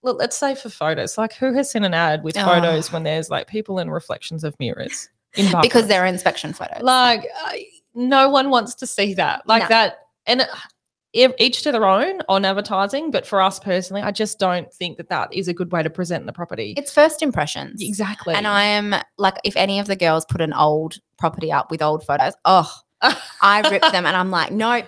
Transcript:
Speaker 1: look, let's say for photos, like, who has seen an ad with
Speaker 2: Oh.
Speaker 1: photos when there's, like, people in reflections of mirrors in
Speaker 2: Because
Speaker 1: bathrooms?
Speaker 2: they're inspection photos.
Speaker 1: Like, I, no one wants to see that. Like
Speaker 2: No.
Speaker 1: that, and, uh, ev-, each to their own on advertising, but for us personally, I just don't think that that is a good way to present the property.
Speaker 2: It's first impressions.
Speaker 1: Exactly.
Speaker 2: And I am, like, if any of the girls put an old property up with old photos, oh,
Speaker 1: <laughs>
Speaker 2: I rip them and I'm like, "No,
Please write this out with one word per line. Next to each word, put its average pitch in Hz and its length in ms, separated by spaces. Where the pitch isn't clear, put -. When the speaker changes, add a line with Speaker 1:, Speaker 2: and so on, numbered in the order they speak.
Speaker 1:
look, 247 160
let's - 180
say 269 200
for 233 140
photos, - 480
like, 220 160
who 262 180
has 269 180
seen 214 140
an 180 100
ad 156 300
with 156 120
Speaker 2:
Oh. 202 100
Speaker 1:
photos 170 440
when 165 140
there's, 160 260
like, - 160
people 208 320
in 165 120
reflections 156 520
of 147 160
mirrors - 500
in 202 120
Speaker 2:
Because 175 160
Speaker 1:
bathrooms? 233 260
Speaker 2:
they're 185 180
inspection 185 480
photos. - 280
Speaker 1:
Like, 247 460
I, - 220
no 269 360
one 277 200
wants 240 260
to 254 100
see 202 280
that. 170 320
Like 220 180
Speaker 2:
No. 160 40
Speaker 1:
that, 220 300
and, 247 160
uh, - 40
ev-, 254 240
each 247 240
to 302 100
their 220 140
own 285 420
on 196 160
advertising, 202 680
but - 160
for 196 140
us 190 180
personally, 190 440
I 208 80
just 214 280
don't 180 340
think 175 260
that 170 120
that 160 220
is 180 160
a 175 60
good 175 180
way 170 100
to 156 80
present 170 360
the - 60
property. 208 440
Speaker 2:
It's 285 160
first 311 300
impressions. 202 600
Speaker 1:
Exactly. 190 520
Speaker 2:
And 208 120
I 202 180
am, 208 300
like, 190 160
if 202 120
any 196 220
of 202 80
the 196 100
girls 160 300
put 175 140
an 156 120
old 156 460
property 160 340
up 143 180
with 160 100
old 151 240
photos, 143 300
oh, 170 260
Speaker 1:
<laughs> - 420
Speaker 2:
I 202 280
rip 196 120
them 180 140
and 165 100
I'm 185 140
like, 170 220
"No, 220 360